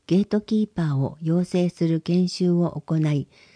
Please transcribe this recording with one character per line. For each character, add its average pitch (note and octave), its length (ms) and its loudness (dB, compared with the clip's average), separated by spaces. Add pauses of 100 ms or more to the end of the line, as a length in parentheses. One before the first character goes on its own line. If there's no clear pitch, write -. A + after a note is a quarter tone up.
ゲ F3 100 2
ー G3+ 80 2
ト G#3+ 160 -2
キ G#3+ 220 -2
ー G3+ 40 -2
パ D#3 280 -4
ー - 20 0
を C3+ 240 -4
養 E3 220 0
成 F3+ 260 0
す E3+ 180 -2
る D#3+ 140 0
研 F3+ 280 0
修 F3+ 220 0
を F3 320 0
行 D#3+ 140 -2
い、 D3 300 0 (280)